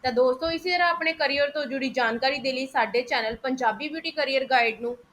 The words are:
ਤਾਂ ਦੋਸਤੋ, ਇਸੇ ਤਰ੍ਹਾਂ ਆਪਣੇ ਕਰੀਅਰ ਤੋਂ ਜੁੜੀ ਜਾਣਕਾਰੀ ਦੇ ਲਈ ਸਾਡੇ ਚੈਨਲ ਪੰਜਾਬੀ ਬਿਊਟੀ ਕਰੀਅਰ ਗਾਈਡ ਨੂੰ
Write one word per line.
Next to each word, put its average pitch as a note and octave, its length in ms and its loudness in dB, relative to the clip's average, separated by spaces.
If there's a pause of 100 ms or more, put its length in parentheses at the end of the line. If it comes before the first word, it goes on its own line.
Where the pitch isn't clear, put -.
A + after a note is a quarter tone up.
ਤਾਂ B3+ 80 0
ਦੋਸਤੋ, B3+ 380 2
ਇਸੇ E4 200 -2
ਤਰ੍ਹਾਂ F4+ 200 4
ਆਪਣੇ E4 220 0
ਕਰੀਅਰ C#4+ 380 2
ਤੋਂ D4 160 -4
ਜੁੜੀ C4 240 -4
ਜਾਣਕਾਰੀ B3 480 0
ਦੇ C4 140 -2
ਲਈ C4 140 -4
ਸਾਡੇ A#3+ 360 0
ਚੈਨਲ A#3+ 340 -2
ਪੰਜਾਬੀ B3+ 520 -2
ਬਿਊਟੀ D#4+ 220 -6
ਕਰੀਅਰ C4+ 340 0
ਗਾਈਡ A#3 360 2
ਨੂੰ A#3+ 160 -6 (160)